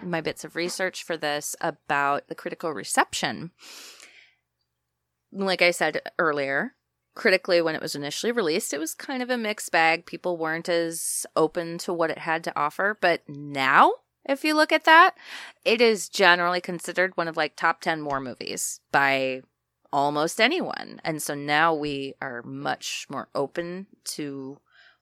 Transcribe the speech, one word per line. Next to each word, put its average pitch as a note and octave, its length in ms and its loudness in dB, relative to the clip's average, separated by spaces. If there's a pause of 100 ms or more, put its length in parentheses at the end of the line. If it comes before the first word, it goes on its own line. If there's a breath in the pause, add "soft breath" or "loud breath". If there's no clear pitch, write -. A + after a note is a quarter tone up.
my F3 180 -4
bits D3+ 240 -8
of D#3 120 -12
research F3 480 -4
for E3+ 120 -4
this D3 440 -4
about C#3+ 640 -2
the D#3+ 80 -12
critical E3+ 380 -8
reception, - 800 -4 (1800 loud breath)
like F#3+ 320 0
I F3 80 8
said D#3+ 300 -2 (180)
earlier, D3 560 0 (400)
critically, F#3 460 4
when D#3+ 140 0
it - 80 -6
was - 120 -6
initially D3 380 -4
released, G3 400 0
it C#4+ 80 -6
was D#4+ 140 -6
kind B3+ 280 -8
of A#3+ 60 -6
a B3 80 -2
mixed G#3+ 340 -6
bag. E3 360 4
People E3+ 320 -6
weren't D#3+ 320 -4
as E3 560 -2 (100)
open E3 420 0
to F#3+ 140 -6
what E3 180 0
it - 80 -6
had D#3+ 260 -2
to - 140 -4
offer. F#3 400 -2
But E3+ 300 0
now, C#3+ 640 4 (320)
if C#4 200 -4
you D4+ 100 2
look D#4 180 4
at D#4+ 120 2
that, E4+ 320 10 (480 loud breath)
it A3 160 4
is A3+ 280 4
generally F3+ 520 4
considered F3+ 560 -4
one E3 120 -2
of, D#3+ 80 -6
like, D3+ 200 -2
top E3 240 0
ten D#3 240 -2
war C#3 160 -2
movies - 600 -8 (120)
by C3+ 500 2 (500)
almost D3 480 0
anyone. A3+ 640 0
And D#3 180 -4
so D3+ 140 -6
now D3 400 2
we C#3+ 480 -6
are B2+ 200 -8
much C3+ 680 -8
more C3+ 240 -8
open E3+ 540 -6 (160)
to C#3 560 -10 (420 soft breath)